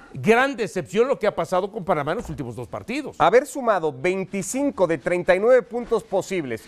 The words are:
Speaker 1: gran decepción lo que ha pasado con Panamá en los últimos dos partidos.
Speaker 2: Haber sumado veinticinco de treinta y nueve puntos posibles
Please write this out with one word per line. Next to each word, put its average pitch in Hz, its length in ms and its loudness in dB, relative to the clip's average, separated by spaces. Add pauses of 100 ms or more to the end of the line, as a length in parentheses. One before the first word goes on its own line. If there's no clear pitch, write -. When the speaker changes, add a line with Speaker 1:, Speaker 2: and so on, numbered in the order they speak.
(140)
Speaker 1:
gran 233 420 2
decepción 196 520 -2
lo 277 100 0
que 208 80 -4
ha 202 100 2
pasado 185 360 -2
con 208 120 -10
Panamá 151 280 0
en 208 80 -4
los - 100 -12
últimos 123 260 -8
dos 117 120 -10
partidos. 226 520 -8
Speaker 2:
Haber 220 280 6
sumado 202 440 0
veinticinco 190 960 -2
de 160 140 0
treinta 175 360 2
y 185 40 0
nueve 233 240 4
puntos 226 400 -4
posibles 165 640 -4